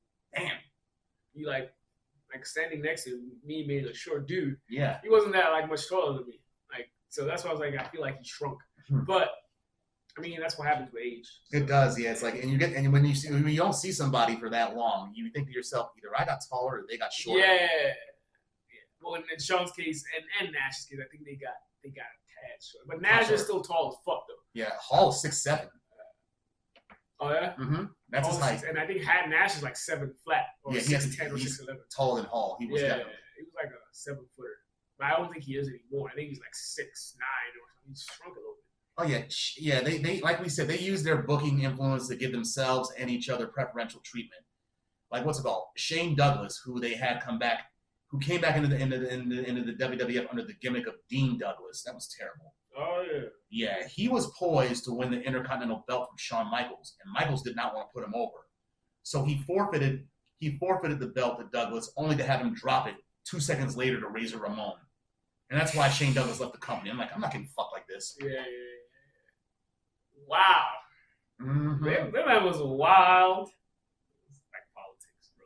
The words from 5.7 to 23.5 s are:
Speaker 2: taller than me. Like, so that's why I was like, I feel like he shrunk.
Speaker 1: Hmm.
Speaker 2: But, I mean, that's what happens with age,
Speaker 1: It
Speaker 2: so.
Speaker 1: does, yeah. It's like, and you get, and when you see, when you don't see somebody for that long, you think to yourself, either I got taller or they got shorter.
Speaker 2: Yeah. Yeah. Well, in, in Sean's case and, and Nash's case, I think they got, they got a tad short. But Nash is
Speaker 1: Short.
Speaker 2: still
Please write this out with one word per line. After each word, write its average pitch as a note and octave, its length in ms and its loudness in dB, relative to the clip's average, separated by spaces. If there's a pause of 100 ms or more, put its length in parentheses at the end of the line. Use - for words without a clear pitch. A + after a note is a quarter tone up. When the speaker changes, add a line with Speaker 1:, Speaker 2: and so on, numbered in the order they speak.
Speaker 2:
taller E3+ 260 2
than B2 120 -6
me. A#2 140 -18 (320)
Like, A#2+ 180 -12 (180)
so C#3+ 160 -6
that's D#3 200 -4
why E3+ 60 -2
I - 20 0
was D3+ 80 -2
like, C#3 180 -4
I C3 60 -4
feel D#3+ 160 -10
like C#3 180 -4
he A#2+ 60 -20
shrunk. - 340 -8 (300)
Speaker 1:
Hmm. B2 180 4
Speaker 2:
But, F#3 220 4 (880)
I D#3 40 -8
mean, E3 180 -6
that's D#3+ 180 -4
what D3 80 -2
happens C3+ 260 0
with A#2 100 -10
age, A#2 260 -8 (240)
Speaker 1:
It D3 80 2
Speaker 2:
so. C3+ 60 2
Speaker 1:
does, C3+ 320 6
yeah. A#2 120 2
It's A2+ 120 -2
like, A#2+ 200 -2
and C3 80 -2
you C3+ 60 4
get, C3+ 160 4
and C#3 200 2
when C#3+ 120 10
you D3 100 6
see, D3 160 -2
when D3 160 4
you D3+ 120 2
don't F3+ 160 4
see F#3 180 -2
somebody B2+ 440 2
for A#2 140 -6
that A2+ 260 0
long, A2+ 380 -2
you A2+ 160 -8
think C#3 180 -4
to B2+ 40 -16
yourself, B2+ 460 -4
either G#2 100 -14 (100)
I D3 60 2
got C#3+ 140 -2 (100)
taller B2+ 300 -2
or - 100 -8
they A#2+ 80 -6
got A2+ 160 -6
shorter. F3+ 280 2
Speaker 2:
Yeah. F#3 160 8
Yeah. E3 360 4 (1120)
Well, E3 140 -8
in, E3 140 -6
in D#3+ 80 -6
Sean's F3+ 340 0
case D#3 300 -6 (140)
and, D#3+ 80 -8 (160)
and E3 140 -6
Nash's C3+ 320 -4
case, C#3 180 -14
I - 100 -18
think D3 120 -20
they C#3+ 80 -14
got, D3 180 -12 (320)
they C#3 60 -16
got C3 160 -14
a - 120 -20 (300)
tad A#2+ 140 -18
short. - 260 -20
But D#3+ 140 -8
Nash A3 220 6
is G#3 40 0
Speaker 1:
Short. G#3+ 120 4
Speaker 2:
still G3 220 -2